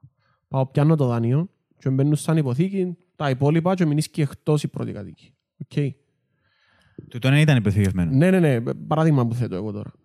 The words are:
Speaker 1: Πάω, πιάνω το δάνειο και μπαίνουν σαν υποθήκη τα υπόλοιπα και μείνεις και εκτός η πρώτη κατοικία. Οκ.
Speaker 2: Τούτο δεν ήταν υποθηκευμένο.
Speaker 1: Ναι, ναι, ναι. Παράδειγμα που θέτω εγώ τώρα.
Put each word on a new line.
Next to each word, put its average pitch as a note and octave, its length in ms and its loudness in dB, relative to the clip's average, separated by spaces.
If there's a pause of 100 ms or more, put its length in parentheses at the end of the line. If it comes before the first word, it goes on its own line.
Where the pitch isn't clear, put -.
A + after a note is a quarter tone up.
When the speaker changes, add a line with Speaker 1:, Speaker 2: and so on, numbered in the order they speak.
(480)
Speaker 1:
Πάω, C3+ 180 -2
πιάνω D3+ 300 2
το C#3+ 100 0
δάνειο A#2+ 440 0 (280)
και - 120 -6
μπαίνουν C#3 260 2
σαν D#3+ 220 -2
υποθήκη F3 600 -2 (180)
τα D3 140 -4
υπόλοιπα D3+ 440 0
και F3+ 120 0
μείνεις D3+ 240 0
και - 120 -4
εκτός D3+ 420 -2
η D#3 40 -4
πρώτη A#2 240 -8
κατοικία. - 380 -16 (280)
Οκ. C#3+ 360 -6 (1160)
Speaker 2:
Τούτο B2 200 -2
δεν C#3 100 4
ήταν D3+ 180 6
υποθηκευμένο. F#2+ 540 0
Speaker 1:
Ναι, D3+ 180 4
ναι, F#3 100 2
ναι. C3 340 0
Παράδειγμα D3 540 0
που A2+ 80 -4
θέτω A#2 200 -4
εγώ G#2 160 -8
τώρα. G#2 200 -10 (140)